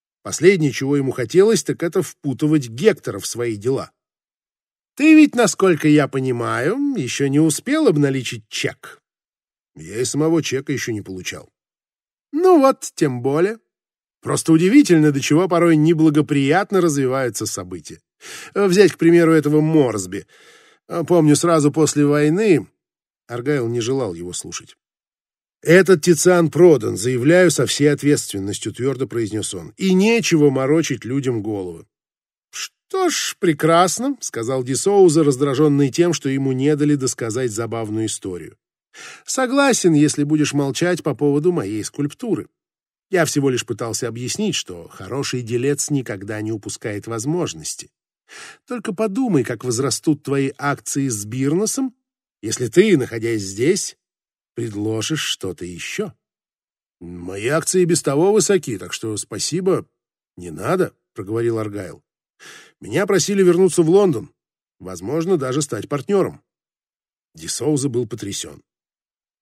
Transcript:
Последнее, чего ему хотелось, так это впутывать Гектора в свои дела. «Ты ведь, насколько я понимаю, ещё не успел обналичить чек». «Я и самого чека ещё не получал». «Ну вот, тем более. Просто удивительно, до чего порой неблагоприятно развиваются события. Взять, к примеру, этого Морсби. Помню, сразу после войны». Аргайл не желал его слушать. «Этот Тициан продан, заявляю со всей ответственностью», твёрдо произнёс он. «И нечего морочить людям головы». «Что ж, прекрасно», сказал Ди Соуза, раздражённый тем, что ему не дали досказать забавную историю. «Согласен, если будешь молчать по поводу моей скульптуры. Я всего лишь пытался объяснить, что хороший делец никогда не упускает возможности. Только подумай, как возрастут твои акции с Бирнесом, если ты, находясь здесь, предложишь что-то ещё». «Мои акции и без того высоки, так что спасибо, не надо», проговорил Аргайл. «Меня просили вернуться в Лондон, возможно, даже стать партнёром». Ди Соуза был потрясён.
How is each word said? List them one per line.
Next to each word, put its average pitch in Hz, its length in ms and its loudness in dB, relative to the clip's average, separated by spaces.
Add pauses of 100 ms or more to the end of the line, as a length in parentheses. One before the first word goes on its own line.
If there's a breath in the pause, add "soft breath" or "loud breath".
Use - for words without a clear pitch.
(220)
Последнее, 151 500 2
чего 139 260 -2
ему 135 140 -2
хотелось, 180 520 2
так - 180 -6
это 175 200 -2
впутывать 147 640 -2
Гектора 127 520 -2
в - 80 -10
свои 117 280 -6
дела. 107 360 -4 (1040)
«Ты 311 200 6
ведь, 302 200 6
насколько 190 520 2
я 147 200 4
понимаю, 123 680 -2 (220)
ещё 139 300 -4
не 139 120 2
успел 247 480 2
обналичить 135 640 0
чек». - 520 -10 (720)
«Я 85 260 -10
и 131 40 -2
самого 156 380 0
чека 135 300 -6
ещё 123 180 -6
не 104 100 -6
получал». 90 480 -12 (840)
«Ну 349 260 6
вот, - 360 0
тем 127 260 -2
более. 165 380 0 (640)
Просто 143 300 -2
удивительно, 170 600 6
до 139 100 -2
чего 170 260 2
порой 170 280 4
неблагоприятно 156 1080 2
развиваются 131 640 -2
события. 90 560 -12 (520 loud breath)
Взять, 196 380 4
к - 60 -14
примеру, 170 340 6
этого 151 300 4
Морсби. 107 640 0 (840 soft breath)
Помню, 156 280 6
сразу 156 360 2
после 147 340 2
войны». 151 640 2 (600)
Аргайл 120 400 -4
не 120 140 -2
желал 120 320 -4
его 85 200 -12
слушать. - 420 -14 (880)
«Этот 175 420 4
Тициан 175 460 4
продан, 131 480 4
заявляю 131 540 4
со 139 140 0
всей 143 260 2
ответственностью», 110 800 -2
твёрдо 127 340 -4
произнёс 107 460 -6
он. 85 240 -14
«И 190 160 2
нечего 185 560 4
морочить 131 540 0
людям 123 380 -4
головы». 95 440 -8 (640)
«Что - 580 -4
ж, - 300 -6
прекрасно», 175 800 2
сказал 123 420 -6
Ди 127 120 -4
Соуза, 180 480 4
раздражённый 143 640 2
тем, 170 240 2
что 143 160 -4
ему 135 220 -2
не 135 240 0
дали 147 200 0
досказать 123 560 -4
забавную 110 540 -4
историю. 90 520 -10 (680 loud breath)
«Согласен, 262 680 2
если 147 300 2
будешь 147 300 0
молчать 147 500 -2
по 143 120 -2
поводу 147 360 0
моей 107 320 -4
скульптуры. 147 640 -6 (600)
Я 175 160 2
всего 139 240 0
лишь 120 160 -4
пытался 117 420 -8
объяснить, 123 480 -6
что 85 340 -10
хороший 123 520 -8
делец 123 480 -2
никогда 110 520 -6
не 107 100 -6
упускает 104 560 -10
возможности. 113 800 -8 (800 loud breath)
Только 226 260 -8
подумай, 202 500 0
как 117 200 -8
возрастут 131 600 -2
твои 139 340 -2
акции 139 500 -4
с 104 180 -6
Бирнесом, 165 720 -2 (460)
если 113 260 -6
ты, 185 300 2
находясь 113 440 -4
здесь, 107 560 -4 (600)
предложишь 110 640 -6
что-то 87 440 -8
ещё». 90 480 -10 (840)
«Мои 90 480 -10
акции 165 360 0
и - 20 2
без 165 160 0
того 156 320 2
высоки, 185 440 0
так 90 140 -14
что 110 260 -8
спасибо, 151 720 -4 (480)
не 87 140 -14
надо», 113 440 -4 (200)
проговорил 113 460 -4
Аргайл. 101 440 -10 (800 loud breath)
«Меня 151 240 -2
просили 196 380 2
вернуться 175 400 4
в 156 60 2
Лондон, 180 440 2 (460)
возможно, 127 580 -4
даже 131 240 -2
стать 110 260 -8
партнёром». 143 540 -2 (920)
Ди 80 120 -16
Соуза 139 400 -2
был 120 200 -4
потрясён. 98 560 -12 (800)